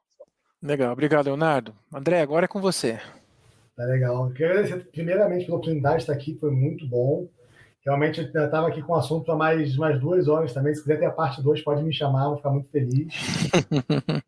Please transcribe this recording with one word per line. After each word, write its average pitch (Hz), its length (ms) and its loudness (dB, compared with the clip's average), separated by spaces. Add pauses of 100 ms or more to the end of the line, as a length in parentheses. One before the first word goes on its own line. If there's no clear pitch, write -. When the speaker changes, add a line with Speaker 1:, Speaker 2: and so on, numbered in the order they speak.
(640)
Speaker 1:
Legal, 135 300 0
obrigado, 143 340 2
Leonardo. 139 480 0 (180)
André, 165 280 2
agora 156 260 2
é - 20 -2
com 202 120 -6
você. 151 400 0 (760)
Speaker 2:
Tá 120 80 -8
legal. 127 440 0
Eu 127 60 -6
quero 160 180 0
agradecer 185 380 0
primeiramente 180 540 0
pela 170 120 -4
oportunidade 156 400 0
de 165 60 0
estar 151 100 -4
aqui, 139 260 -6
foi 151 120 0
muito 147 380 0
bom. 135 400 0 (560)
Realmente, 147 360 0
eu 147 120 -8
já 151 160 2
tava 160 200 0
aqui 156 120 -4
com 170 140 -2
o - 20 2
assunto 160 340 -2
há 160 60 0
mais, 156 400 0
mais 147 240 2
duas 165 260 2
horas 151 280 2
também. 143 200 0
Se 147 60 -8
quiser 151 180 0
ter 165 60 2
a 160 60 2
parte 147 320 -2
dois, 147 180 4
pode 147 220 0
me 160 100 -2
chamar, 139 360 0
vou 147 80 -2
ficar 143 140 -4
muito 139 200 -2
feliz. 135 420 0
Speaker 1:
<laughs> 151 1160 -2